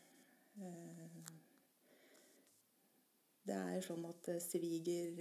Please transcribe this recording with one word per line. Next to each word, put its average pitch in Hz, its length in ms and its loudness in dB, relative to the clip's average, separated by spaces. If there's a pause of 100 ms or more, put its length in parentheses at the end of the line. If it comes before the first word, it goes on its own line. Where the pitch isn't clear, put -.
(680)
eh, 165 720 -10 (2000)
det 202 80 4
er 185 300 2
sånn 170 180 0
at, 170 240 -6
eh, 170 160 2
sviger, 170 760 2